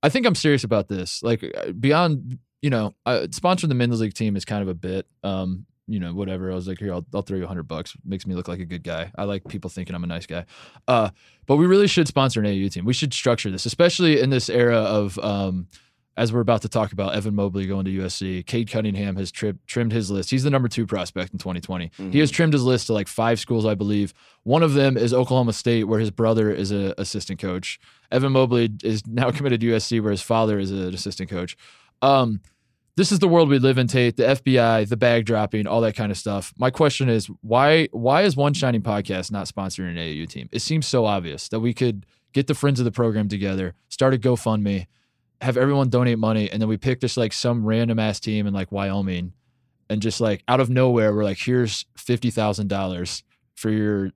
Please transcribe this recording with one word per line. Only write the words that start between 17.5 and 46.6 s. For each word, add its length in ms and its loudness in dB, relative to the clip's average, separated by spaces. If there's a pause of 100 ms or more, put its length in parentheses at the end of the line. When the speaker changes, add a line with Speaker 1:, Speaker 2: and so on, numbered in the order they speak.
Speaker 1:
going 180 -2
to 60 -4
U 140 -4
S 100 -6
C. 260 -6
Cade 300 -4
Cunningham 460 -2
has 140 -6
tri-, 220 -4 (140)
trimmed 240 -2
his 180 -2
list. 220 -4
He's 120 0
the 60 2
number 180 2
two 200 -2
prospect 460 -6
in 60 -8
twenty 220 -6
twenty. 360 -8
He 200 -2
has 140 4
Speaker 2:
Mm-hmm. 40 -8
Speaker 1:
trimmed 180 2
his 100 2
list 240 0
to, 60 0
like, 140 -2
five 320 0
schools, 280 -2
I 80 0
believe. 360 -2 (300)
One 220 2
of 100 2
them 240 4
is 160 2
Oklahoma 400 2
State, 300 0
where 160 0
his 100 0
brother 400 2
is 220 -2
an 260 -2
assistant 420 -8
coach. 400 -6 (320)
Evan 200 2
Mobley 400 4 (120)
is 220 -2
now 260 0
<laughs> 60 -4
committed 240 0
to 60 0
U 80 2
S 100 -2
C, 140 -2
where 120 -2
his 120 -2
father 340 2
is 140 -4
an 240 -6
assistant 340 -10
coach. 260 -8 (460)
Um, 400 4 (560)
this 140 4
is 80 2
the 80 4
world 220 6
we 100 6
live 180 4
in, 100 2
Tate. 280 2
The 100 4
F 160 4
B 160 4
I, 280 4
the 100 -2
bag 300 4
dropping, 420 0
all 140 2
that 160 0
kind 160 -2
of 40 -6
stuff. 400 -6
My 120 2
question 400 2
is, 180 2 (140)
why, 500 4
why 300 2
is 160 2
One 160 2
Shining 300 0
Podcast 500 -4
not 140 -6
sponsoring 440 -6
an 60 -8
A 140 -6
A 20 -6
U 120 -6
team? 280 -12
It 60 -2
seems 280 -2
so 160 2
obvious 460 -2
that 100 -4
we 140 0
could 320 -2 (260)
get 160 0
the 80 0
friends 240 2
of 60 2
the 80 2
program 340 0
together, 460 -2 (160)
start 240 2
a 40 0
GoFundMe, 720 0 (540)
have 160 0
everyone 320 2
donate 300 2
money, 300 2
and 120 -2